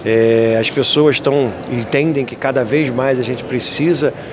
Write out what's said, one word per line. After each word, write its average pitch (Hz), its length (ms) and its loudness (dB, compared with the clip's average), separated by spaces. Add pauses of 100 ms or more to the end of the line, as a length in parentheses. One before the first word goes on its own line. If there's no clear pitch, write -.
É, 113 560 4
as 110 80 0
pessoas 143 520 2
tão, 139 340 0 (180)
entendem 139 540 -2
que 117 100 -12
cada 131 280 -2
vez 135 260 0
mais 131 300 0
a - 20 -2
gente 123 220 -4
precisa, 143 680 0 (220)